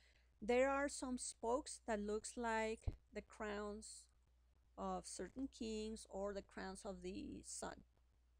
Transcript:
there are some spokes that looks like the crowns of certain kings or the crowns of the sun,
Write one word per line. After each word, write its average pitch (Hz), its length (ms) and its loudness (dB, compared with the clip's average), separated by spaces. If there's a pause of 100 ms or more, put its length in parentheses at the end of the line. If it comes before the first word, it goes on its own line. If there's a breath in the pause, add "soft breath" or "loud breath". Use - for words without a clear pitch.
(420 soft breath)
there 247 280 8
are 277 180 4
some 254 300 -2
spokes - 680 0
that 214 140 4
looks 208 360 -2
like 226 500 2 (260)
the 208 80 -4
crowns 208 840 -4 (720)
of 190 280 0
certain 262 500 -4
kings 220 520 -2
or 202 240 0
the 196 100 -4
crowns 190 420 -8
of 185 180 -6
the 196 420 -6
sun, - 380 -6 (580)